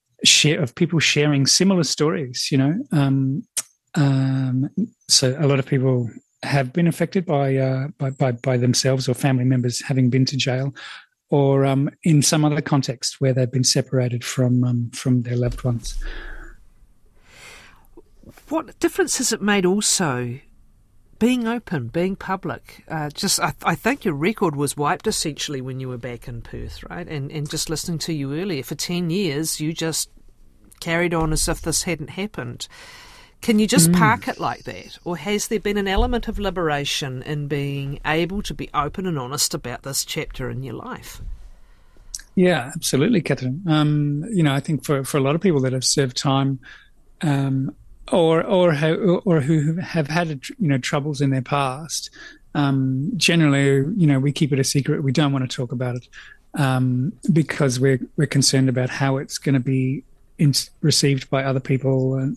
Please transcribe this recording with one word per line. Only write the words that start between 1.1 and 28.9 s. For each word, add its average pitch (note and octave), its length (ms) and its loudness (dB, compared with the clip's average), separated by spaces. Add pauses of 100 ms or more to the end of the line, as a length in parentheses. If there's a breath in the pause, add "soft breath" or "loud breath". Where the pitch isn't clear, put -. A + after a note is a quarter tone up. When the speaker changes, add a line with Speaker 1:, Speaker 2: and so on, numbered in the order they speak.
Speaker 1:
similar F3+ 360 4
stories, D3+ 680 -2
you C#3+ 80 4
know. C#3 160 4 (180)
Um, C3+ 520 2 (500)
um, C3+ 760 2 (380)
so C3 300 2
a D#3 80 2
lot C#3 120 4
of C3 80 -2
people B2+ 440 2 (320)
have C3 300 0
been F3 140 2
affected E3+ 400 0
by, C#3 300 2
uh, C3 320 0 (100)
by, C3+ 120 -2
by, C3+ 220 0
by B2+ 240 0
themselves B2+ 520 2
or B2 60 0
family C3 300 2
members B2 380 0
having C3 280 2
been C3 160 4
to C#3+ 100 -4
jail, C3 380 -2 (560 loud breath)
or, C#3 340 4
um, C#3 260 2 (120)
in D3+ 200 6
some D3+ 220 4
other D3 160 2
context - 600 -2
where C3+ 120 4
they've B2+ 180 2
been B2+ 140 0
separated B2 600 0
from, B2 400 2
um, A#2+ 280 0
from B2+ 300 0
their A#2+ 140 -4
loved A#2+ 280 -2
ones. A#2+ 380 -4 (2500 loud breath)
Speaker 2:
What - 320 -6
difference - 380 0
has A#3 140 0
it - 80 -4
made G3+ 240 2
also C#3 760 0 (760)
being A#3+ 280 2
open, F#3 420 -4
being F3+ 280 -2
public? - 720 -10
Uh, D#3 220 -6
just, - 300 -2
I, D#3+ 140 -2 (100)
I F3+ 100 0
think C4+ 300 -2
your E3+ 100 0
record E3 420 -2
was C#3+ 200 -2
wiped D3 300 -2
essentially D3+ 540 -4
when C3 200 -8
you C3 80 -8
were B2 100 -8
back A#2+ 300 -12
in A#2 140 -10
Perth, - 480 -12
right? E3+ 180 -10
And, C#3+ 220 -6
and D3 180 -6
just E3 220 -6
listening D#3+ 280 -4
to E3+ 140 -6
you C#3 220 -4
earlier, E3 280 -4
for - 120 -10
ten F3 360 -4